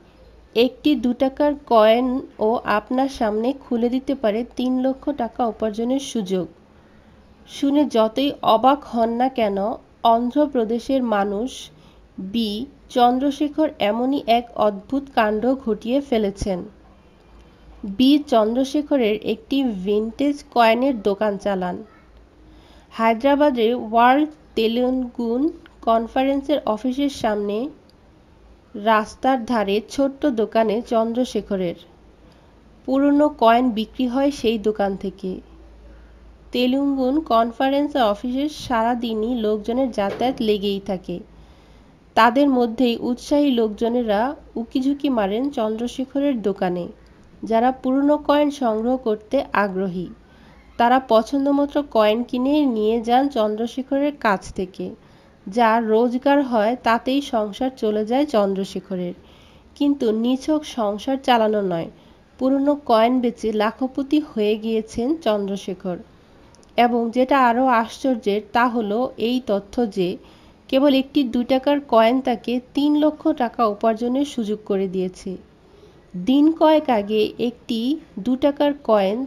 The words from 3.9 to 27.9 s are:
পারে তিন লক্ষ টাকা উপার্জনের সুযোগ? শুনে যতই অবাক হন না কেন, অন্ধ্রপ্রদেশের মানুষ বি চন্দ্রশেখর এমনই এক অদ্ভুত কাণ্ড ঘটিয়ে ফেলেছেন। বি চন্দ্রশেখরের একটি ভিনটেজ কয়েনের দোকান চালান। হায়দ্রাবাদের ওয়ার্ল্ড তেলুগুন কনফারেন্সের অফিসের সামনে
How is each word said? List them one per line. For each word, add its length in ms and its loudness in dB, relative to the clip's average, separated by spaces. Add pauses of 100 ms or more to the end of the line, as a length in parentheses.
পারে 240 0 (160)
তিন 160 -2 (100)
লক্ষ 280 -2
টাকা 360 -4
উপার্জনের 680 -2
সুযোগ? 340 -4 (1040)
শুনে 360 0
যতই 440 0 (140)
অবাক 420 4
হন 240 0
না 200 0
কেন, 300 -2 (440)
অন্ধ্রপ্রদেশের 1000 2
মানুষ 460 0 (680)
বি 340 -4 (380)
চন্দ্রশেখর 800 2 (100)
এমনই 480 0
এক 180 2 (100)
অদ্ভুত 480 -2 (120)
কাণ্ড 280 0 (120)
ঘটিয়ে 460 -2
ফেলেছেন। 580 -2 (1400)
বি 140 6 (160)
চন্দ্রশেখরের 960 2
একটি 340 -4 (260)
ভিনটেজ 520 0 (160)
কয়েনের 500 2
দোকান 360 -2
চালান। 380 -4 (1160)
হায়দ্রাবাদের 760 2 (180)
ওয়ার্ল্ড 400 4 (260)
তেলুগুন 840 0 (400)
কনফারেন্সের 840 0
অফিসের 560 -2
সামনে 360 -2 (1160)